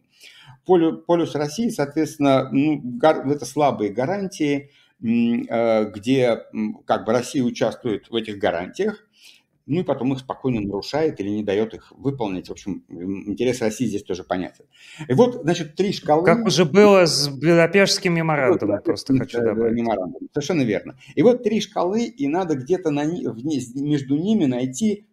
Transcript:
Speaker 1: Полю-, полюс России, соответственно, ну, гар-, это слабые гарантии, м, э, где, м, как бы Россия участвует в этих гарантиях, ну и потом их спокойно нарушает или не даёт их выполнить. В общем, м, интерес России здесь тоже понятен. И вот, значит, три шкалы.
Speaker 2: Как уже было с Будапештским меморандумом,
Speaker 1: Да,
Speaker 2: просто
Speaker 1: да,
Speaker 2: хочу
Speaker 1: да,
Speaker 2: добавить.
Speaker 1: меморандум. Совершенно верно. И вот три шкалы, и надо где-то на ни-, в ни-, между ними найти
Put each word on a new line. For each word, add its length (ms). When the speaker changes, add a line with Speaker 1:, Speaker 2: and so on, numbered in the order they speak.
Speaker 1:
Полю-, 420
полюс 280
России, 340
соответственно, 800
ну, 320
гар-, 480
это 140
слабые 460
гарантии, 800
м, 460
э, 420
где, 520
м, 320
как 200
бы 80
Россия 300
участвует 680
в 60
этих 240
гарантиях, 680
ну 140
и 20
потом 300
их 60
спокойно 420
нарушает 600
или 80
не 140
даёт 300
их 240
выполнить. 520
В 40
общем, 360
м, 420
интерес 300
России 260
здесь 160
тоже 200
понятен. 420
И 40
вот, 300
значит, 320
три 180
шкалы. 320
Speaker 2:
Как 220
уже 180
было 400
с 240
Будапештским 880
меморандумом, 600
Speaker 1:
Да, 40
Speaker 2:
просто 320
Speaker 1:
да, 80
Speaker 2:
хочу 180
Speaker 1:
да, 140
Speaker 2:
добавить. 240
Speaker 1:
меморандум. 440
Совершенно 300
верно. 340
И 80
вот 200
три 180
шкалы, 440
и 220
надо 280
где-то 360
на 140
ни-, 220
в 180
ни-, 360
между 360
ними 280
найти 680